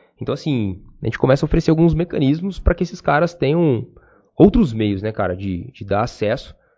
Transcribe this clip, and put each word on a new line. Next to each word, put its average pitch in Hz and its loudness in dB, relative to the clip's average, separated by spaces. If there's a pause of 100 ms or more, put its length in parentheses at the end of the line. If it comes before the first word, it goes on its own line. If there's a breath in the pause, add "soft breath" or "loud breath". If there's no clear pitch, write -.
(200 soft breath)
Então, 123 -4
assim, 107 -4 (180)
a - -6
gente 113 -4
começa 143 4
a - -2
oferecer 165 2
alguns 160 4
mecanismos 165 -2
pra 175 2
que 180 -4
esses 185 -10
caras 160 0
tenham 143 0 (480 soft breath)
outros 175 4
meios, 104 -2
né, 107 -4
cara, 95 -4
de, 95 -8
de - -16
dar 101 -2
acesso 117 -4 (220)